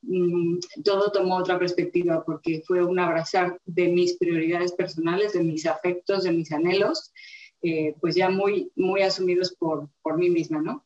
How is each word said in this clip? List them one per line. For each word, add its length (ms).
mm, 560
todo 280
tomó 260
otra 200
perspectiva, 680
porque 420
fue 160
un 160
abrazar 640
de 220
mis 300
prioridades 560
personales, 600
de 100
mis 220
afectos, 580
de 80
mis 200
anhelos, 640
eh, 400
pues 140
ya 140
muy, 460
muy 280
asumidos 500
por, 340
por 160
mí 120
misma, 320
¿no? 240